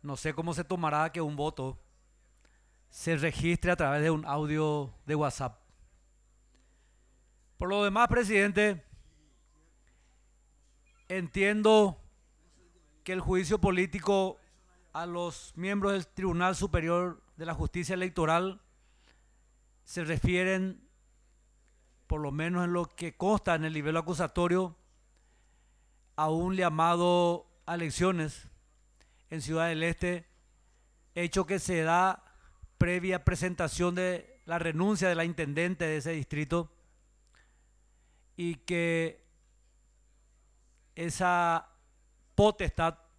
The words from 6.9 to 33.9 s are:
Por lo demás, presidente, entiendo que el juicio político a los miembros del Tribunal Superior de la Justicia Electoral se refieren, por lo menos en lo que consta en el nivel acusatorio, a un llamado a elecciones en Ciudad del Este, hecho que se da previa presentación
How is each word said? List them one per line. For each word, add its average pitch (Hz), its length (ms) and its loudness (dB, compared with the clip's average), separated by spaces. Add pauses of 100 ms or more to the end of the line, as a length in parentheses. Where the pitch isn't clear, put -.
Por 180 100 -4
lo 202 160 2
demás, 214 240 4
presidente, 202 760 2 (2250)
entiendo 202 920 4 (1040)
que 180 80 -6
el 185 80 -2
juicio 185 400 0
político 190 760 2 (560)
a 165 100 -6
los 175 520 -8
miembros 196 360 -2
del 190 140 -2
Tribunal 180 500 0
Superior 175 680 0 (140)
de 156 80 -10
la 165 80 -6
Justicia 156 400 -4
Electoral 180 680 0 (1200)
se 175 200 -8
refieren, 185 840 0 (1160)
por 156 140 -4
lo 147 100 -4
menos 170 340 -2
en 175 80 0
lo 175 140 0
que - 280 -10
consta 190 420 0
en 156 80 -2
el 160 100 -4
nivel 156 240 -2
acusatorio, 175 760 0 (1400)
a 156 140 0
un 180 260 0
llamado 175 880 2 (200)
a 170 80 -4
elecciones 170 720 -2 (800)
en 160 140 -8
Ciudad 160 260 -2
del 160 140 -2
Este, 170 440 -4 (880)
hecho 175 320 -2
que 190 120 -2
se 170 240 -2
da 180 420 2 (540)
previa 180 440 0
presentación 175 720 0